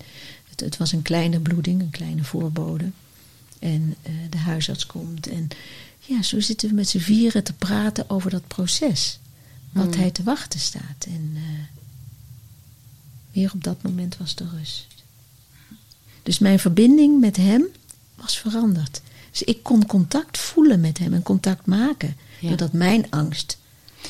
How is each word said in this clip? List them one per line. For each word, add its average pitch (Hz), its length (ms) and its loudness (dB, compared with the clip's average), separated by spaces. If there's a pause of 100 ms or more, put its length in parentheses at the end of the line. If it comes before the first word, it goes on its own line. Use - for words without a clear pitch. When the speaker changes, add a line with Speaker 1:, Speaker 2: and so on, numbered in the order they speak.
(500)
Speaker 1:
het, - 100 -16
het 147 160 -8
was 165 160 -2
een 165 100 0
kleine 170 380 0
bloeding, 170 400 0
een 175 100 -4
kleine 160 340 -6
voorbode. 160 640 -4 (680)
En, 156 440 -2
eh, 165 100 -10 (180)
de 165 80 -6
huisarts 160 480 -4
komt. 165 400 -12
En 165 220 -6 (500)
ja, 247 240 -4
zo 208 180 -2
zitten 214 280 -2
we 214 60 0
met 208 140 0
z'n - 100 0
vieren 214 460 2
te - 80 -8
praten 208 580 -2
over 185 200 -2
dat 180 160 -6
proces. - 720 -2 (540)
Wat 190 200 2
Speaker 2:
Hmm. 170 100 0
Speaker 1:
hij 180 80 2
te 180 120 -4
wachten 226 380 -4
staat. - 460 -8
En, 160 280 -6
eh, 151 80 -8 (1900)
weer 190 220 0
op 175 100 -6
dat 175 180 -6
moment 180 340 -4
was 165 180 -10
de 180 100 -10 (120)
rust. - 300 -12 (1400)
Dus - 160 -2
mijn 196 200 6
verbinding 269 640 6
met 208 160 4
hem 202 280 6 (500)
was - 240 -6
veranderd. 208 640 0 (300)
Dus - 120 -8
ik - 200 -2
kon 220 240 4
contact 208 520 0
voelen 294 420 4
met 160 180 0
hem 175 160 -2
en 175 80 2
contact 190 440 0
maken. 190 500 0 (240)
Speaker 2:
Ja. 170 80 -4
Speaker 1:
Doordat 160 240 0
mijn 185 380 2
angst 151 480 -4 (520)